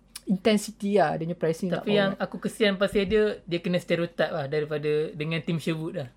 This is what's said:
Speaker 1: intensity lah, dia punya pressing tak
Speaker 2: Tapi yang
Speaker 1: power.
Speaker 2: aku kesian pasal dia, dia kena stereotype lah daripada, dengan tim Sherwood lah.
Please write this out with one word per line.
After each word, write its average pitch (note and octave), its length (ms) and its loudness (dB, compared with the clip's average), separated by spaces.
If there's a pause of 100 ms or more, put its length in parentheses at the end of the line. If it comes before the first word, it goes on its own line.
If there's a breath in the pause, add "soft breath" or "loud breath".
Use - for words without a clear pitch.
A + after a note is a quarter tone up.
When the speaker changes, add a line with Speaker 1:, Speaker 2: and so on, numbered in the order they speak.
(220)
Speaker 1:
intensity G#3 720 0
lah, D#3+ 220 4
dia D#3+ 80 -4
punya E3+ 80 -2
pressing D#3+ 340 -2
tak F3 140 -2
Speaker 2:
Tapi G#3 160 2
yang G3 160 2
Speaker 1:
power. - 80 -8
Speaker 2:
aku F#3+ 160 -6
kesian G3+ 400 0
pasal G3 260 2
dia, G#3 380 0
dia E3+ 160 -2
kena F3+ 200 0
stereotype E3+ 520 -2
lah D3 160 -4
daripada, D3+ 640 -2
dengan D#3+ 320 -4
tim E3+ 160 -2
Sherwood D#3+ 400 -4
lah. C3 180 -8